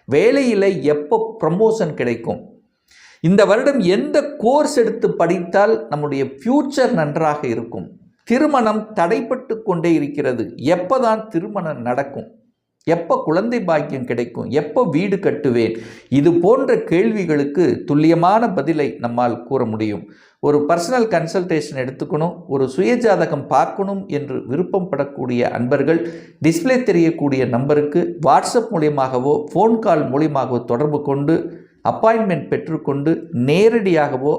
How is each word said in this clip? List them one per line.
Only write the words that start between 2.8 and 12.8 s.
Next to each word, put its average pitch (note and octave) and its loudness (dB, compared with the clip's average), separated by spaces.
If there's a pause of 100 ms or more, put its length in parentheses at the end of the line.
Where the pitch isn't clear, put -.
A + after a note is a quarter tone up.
இந்த F#3+ 6
வருடம் C4 2 (160)
எந்த C#4+ 0 (260)
கோர்ஸ் C#4 2
எடுத்து G#3 0 (120)
படித்தால் F#3+ 2 (180)
நம்முடைய C#3+ -4 (140)
ஃபியூச்சர் C4+ 0
நன்றாக D3+ 0 (120)
இருக்கும்? G#2 -8 (400)
திருமணம் A#3+ 2 (160)
தடைப்பட்டு A3+ -2 (120)
கொண்டே E3+ 0
இருக்கிறது, C#3 -2 (320)
எப்பதான் A3 0 (120)
திருமணம் E3+ -6
நடக்கும்? C3+ -4 (600)